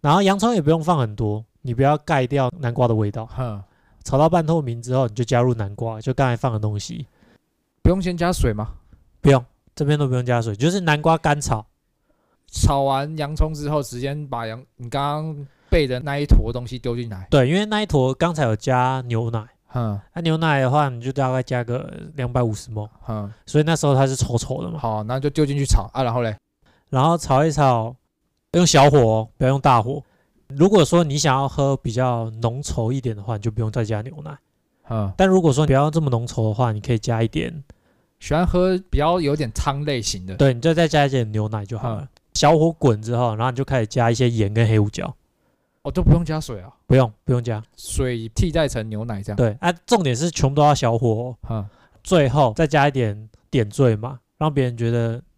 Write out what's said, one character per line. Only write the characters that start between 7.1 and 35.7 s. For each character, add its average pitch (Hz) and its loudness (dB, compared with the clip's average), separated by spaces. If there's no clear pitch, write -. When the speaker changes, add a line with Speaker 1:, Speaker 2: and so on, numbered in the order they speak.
Speaker 2:
不 - 4
用 190 0
先 180 -2
加 175 0
水 123 0
吗？ 104 -6
Speaker 1:
不 147 6
用， 127 4
这 151 -4
边 147 2
都 147 0
不 127 -2
用 123 -2
加 120 2
水， 110 -4
就 131 0
是 190 0
南 151 0
瓜 160 2
干 147 0
炒。 110 -4
Speaker 2:
炒 139 2
完 139 -2
洋 151 -6
葱 156 -2
之 147 -6
后， 151 0
直 123 -8
接 135 -6
把 117 -6
洋-， 113 -10
你 120 -14
刚 147 -4
刚 147 -10
备 160 4
的 127 -4
那 143 -6
一 147 -2
坨 117 4
东 123 -8
西 127 -10
丢 120 -6
进 120 -8
来。 95 -14
Speaker 1:
对， 135 4
因 156 0
为 202 0
那 214 -2
一 208 -4
坨 131 2
刚 165 0
才 151 -2
有 113 0
加 131 0
牛 117 -2
奶。 110 -6
Speaker 2:
哼。 107 -4
Speaker 1:
那 170 -8
牛 160 0
奶 156 2
的 127 2
话， 147 2
你 123 -8
就 127 -6
大 131 -2
概 127 -2
加 127 -4
个 120 -6
两 123 -6
百 123 0
五 110 0
十 - -14
mL。 107 -8
Speaker 2:
哼。 107 -8
Speaker 1:
所 - 0
以 151 4
那 160 0
时 - -4
候 143 4
它 135 4
是 131 -2
稠 120 -2
稠 147 -6
的 175 -10
嘛。 160 -10
Speaker 2:
好， 110 -6
那 123 -6
就 143 -2
丢 151 0
进 143 -2
去 139 -2
炒 104 0
啊， 131 -4
然 117 -2
后 123 -2
嘞？ 110 -2
Speaker 1:
然 135 2
后 170 2
炒 143 2
一 160 0
炒， 123 2
用 175 4
小 147 8
火 143 6
哦， 110 4
不 - -2
要 127 4
用 135 0
大 127 4
火。 135 -6
如 147 4
果 196 6
说 170 4
你 147 -4
想 139 2
要 139 0
喝 139 0
比 131 -6
较 120 -2
浓 117 -2
稠 117 -2
一 135 -2
点 117 -4
的 104 -14
话， 110 -6
你 104 -8
就 117 -2
不 107 -6
用 110 -2
再 117 -2
加 107 -4
牛 131 -12
奶。 156 -12
Speaker 2:
嗯。 107 -2
Speaker 1:
但 190 6
如 185 6
果 156 6
说 147 2
你 - -
不 147 2